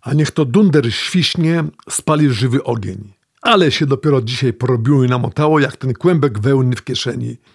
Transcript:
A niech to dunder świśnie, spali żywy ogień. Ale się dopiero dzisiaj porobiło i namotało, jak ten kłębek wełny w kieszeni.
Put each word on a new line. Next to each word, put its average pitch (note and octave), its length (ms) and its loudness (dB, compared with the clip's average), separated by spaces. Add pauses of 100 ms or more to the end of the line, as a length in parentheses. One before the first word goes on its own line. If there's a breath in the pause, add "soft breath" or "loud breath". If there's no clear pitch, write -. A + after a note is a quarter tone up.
A A#2+ 120 -6
niech D3+ 180 2
to D#3 140 0
dunder C#3+ 480 2
świśnie, E3 680 -2 (260)
spali D3+ 400 0
żywy B2 340 -2
ogień. G2+ 500 -8 (280)
Ale F#3+ 300 2
się D#3 140 -2
dopiero C#3 360 0
dzisiaj A#2+ 320 -2
porobiło B2+ 500 2
i B2 60 2
namotało, D3+ 500 0
jak C3+ 180 0
ten C3 160 -4
kłębek C#3+ 460 0
wełny B2+ 360 2
w - 80 -14
kieszeni. A#2+ 540 -6 (180 soft breath)